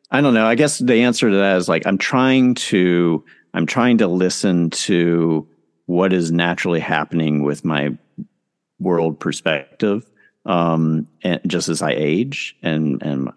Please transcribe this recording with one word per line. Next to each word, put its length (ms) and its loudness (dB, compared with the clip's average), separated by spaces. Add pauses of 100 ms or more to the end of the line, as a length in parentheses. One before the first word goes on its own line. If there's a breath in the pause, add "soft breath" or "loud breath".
(120)
I 100 2
don't 120 4
know. 120 4
I 100 2
guess 220 0
the 240 2
answer 280 2
to 80 2
that 200 2
is, 120 -2
like, 180 0
I'm 100 2
trying 580 2
to, 680 2 (300 soft breath)
I'm 120 -2
trying 340 2
to 80 2
listen 640 0
to 760 0 (380)
what 280 0
is 180 0
naturally 480 0
happening 600 -2
with 220 -4
my 340 -4 (840)
world 400 -2
perspective. 840 -4 (400 soft breath)
Um, 600 0 (160)
and 240 -2
just 220 -4
as 120 -4
I 100 -2
age 720 -4
and, 400 -2
and 360 -6